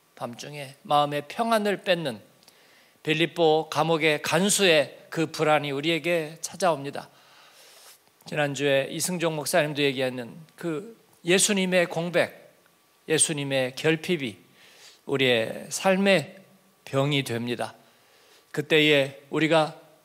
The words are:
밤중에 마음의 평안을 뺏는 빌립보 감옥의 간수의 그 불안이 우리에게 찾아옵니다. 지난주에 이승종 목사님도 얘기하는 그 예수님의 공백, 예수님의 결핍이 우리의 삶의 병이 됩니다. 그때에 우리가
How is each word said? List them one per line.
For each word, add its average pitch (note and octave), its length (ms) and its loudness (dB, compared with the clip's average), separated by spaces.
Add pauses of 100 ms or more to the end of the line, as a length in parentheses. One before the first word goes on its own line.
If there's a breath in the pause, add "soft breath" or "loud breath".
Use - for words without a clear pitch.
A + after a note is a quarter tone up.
(160)
밤중에 C3+ 680 -12
마음의 D3 440 0
평안을 G#3+ 560 -2
뺏는 D#3+ 380 -2 (800 soft breath)
빌립보 D#3 680 2
감옥의 D3+ 520 2
간수의 E3+ 880 2
그 D#3+ 180 -2
불안이 D3+ 440 0
우리에게 D#3+ 720 -2
찾아옵니다. D3+ 680 -4 (1160 soft breath)
지난주에 C#3 680 0
이승종 E3 440 -2
목사님도 D3 460 0
얘기하는 B2+ 540 -2 (200)
그 F3 420 -8 (280)
예수님의 F#3 640 2
공백, E3 640 -4 (540)
예수님의 C#3 680 -2
결핍이 D#3+ 640 -2 (680 soft breath)
우리의 B2+ 640 0
삶의 F#3+ 720 2 (440)
병이 C#3 380 0
됩니다. A#2 500 -6 (800 soft breath)
그때에 D3+ 640 2 (120)
우리가 D#3 460 2 (300)